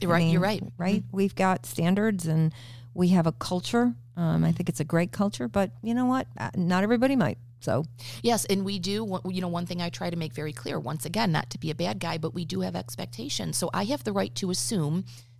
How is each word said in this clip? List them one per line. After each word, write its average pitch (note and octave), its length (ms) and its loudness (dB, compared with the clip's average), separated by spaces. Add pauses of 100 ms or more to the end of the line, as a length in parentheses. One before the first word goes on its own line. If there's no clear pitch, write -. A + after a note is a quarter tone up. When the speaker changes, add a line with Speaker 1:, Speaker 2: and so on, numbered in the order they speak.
Speaker 1:
I G3 60 -2
Speaker 2:
Right, E3+ 160 6
you're E3 160 4
Speaker 1:
mean, - 0 -
Speaker 2:
right. G3 240 0 (140)
Speaker 1:
Right? F#3 280 2
Speaker 2:
Mm-hmm. - 120 -10
Speaker 1:
We've G3 180 2
got F#3+ 320 2
standards, F#3+ 580 2
and D#3+ 260 2 (440)
we F3+ 140 4
have F3 180 6
a D#3 60 2
culture. A#3+ 600 0 (240)
Um, E3 280 4
I - 20 4
Speaker 2:
Mm-hmm. E3 80 4
Speaker 1:
think F3 140 -2
it's - 100 -2
a D3+ 60 0
great E3+ 260 2
culture, G3+ 380 0
but G3 220 2 (120)
you A3+ 100 0
know B3+ 120 2
what? B3+ 220 2 (100)
Uh, - 180 -4
not F3+ 280 2
everybody B3 340 4
might. D3 200 2 (220)
So A#2 240 0 (380)
Speaker 2:
Yes, A3+ 240 2
and G3 180 2
we G3 160 -2
do, G3+ 240 -2
wa-, F#3+ 220 -2
you F#3 160 -2
know, F3+ 80 0
one F3 160 -2
thing F3 160 -4
I E3+ 80 -2
try F3 200 -4
to E3+ 60 -2
make D#3+ 180 -4
very D3+ 200 -6
clear, - 260 -6
once D3+ 260 -6
again, G3 280 2
not D3 160 0
to - 100 -8
be D#3+ 120 -4
a - 40 -4
bad F#3+ 240 -2
guy, E3 180 -2
but D#3 160 -4
we F3+ 120 -4
do F#3 160 -4
have F#3 160 -4
expectations. F#3 800 -6
So - 160 0
I F#3+ 120 0
have C#4+ 200 -2
the G#3 80 -2
right G3 220 0
to F#3 160 -2
assume F3+ 520 0 (360)